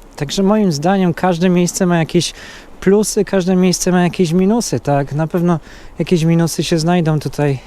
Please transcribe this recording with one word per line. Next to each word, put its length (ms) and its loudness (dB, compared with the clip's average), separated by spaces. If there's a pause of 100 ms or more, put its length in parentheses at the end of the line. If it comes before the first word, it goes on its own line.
(160)
Także 280 -4
moim 280 2
zdaniem 420 0
każde 360 0
miejsce 360 0
ma 120 2
jakieś 360 -2 (420)
plusy, 500 2
każde 300 0
miejsce 360 2
ma 120 2
jakieś 280 0
minusy, 480 0
tak? 340 -2
Na 140 -2
pewno 320 0 (400)
jakieś 240 0
minusy 400 2
się 160 0
znajdą 400 0
tutaj, 480 -2